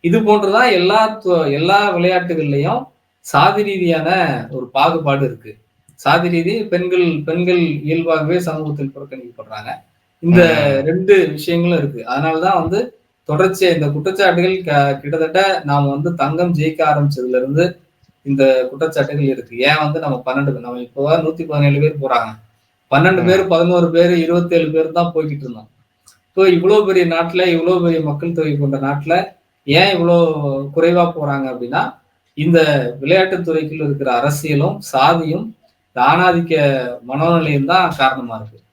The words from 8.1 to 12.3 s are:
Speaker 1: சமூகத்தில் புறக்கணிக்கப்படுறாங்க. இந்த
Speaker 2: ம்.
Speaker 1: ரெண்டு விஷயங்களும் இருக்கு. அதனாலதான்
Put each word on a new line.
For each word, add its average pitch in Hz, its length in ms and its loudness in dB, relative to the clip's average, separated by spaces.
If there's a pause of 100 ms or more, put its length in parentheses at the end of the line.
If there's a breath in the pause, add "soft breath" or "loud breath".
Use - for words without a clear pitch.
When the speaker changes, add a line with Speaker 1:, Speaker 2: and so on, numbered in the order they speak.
Speaker 1:
சமூகத்தில் 151 520 -6
புறக்கணிக்கப்படுறாங்க. 120 800 -16 (500)
இந்த 175 240 4
Speaker 2:
ம். 147 420 2
Speaker 1:
ரெண்டு 180 460 2
விஷயங்களும் 170 460 0
இருக்கு. 131 300 -4
அதனாலதான் 160 540 0